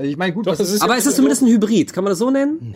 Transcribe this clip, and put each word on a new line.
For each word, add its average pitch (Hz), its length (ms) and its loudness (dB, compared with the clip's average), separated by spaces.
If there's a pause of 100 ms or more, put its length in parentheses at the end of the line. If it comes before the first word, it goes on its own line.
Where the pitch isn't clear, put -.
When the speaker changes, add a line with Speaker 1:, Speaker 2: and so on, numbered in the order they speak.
Speaker 1:
ich 143 160 -6
meine, 180 160 -2
gut, 208 140 -6
Speaker 2:
Doch, 185 60 0
Speaker 1:
was 151 40 -2
Speaker 2:
das 190 120 -2
Speaker 1:
ist 202 60 0
Speaker 2:
ist 208 60 -2
Speaker 3:
aber 220 120 2
Speaker 2:
ja 247 60 0
Speaker 3:
es 202 60 -2
ist 277 100 0
zumindest 269 260 2
ein 254 60 4
Hybrid, 214 460 2
kann 185 100 -4
man 202 80 0
das 175 80 -2
so 240 100 0
nennen? 269 460 -2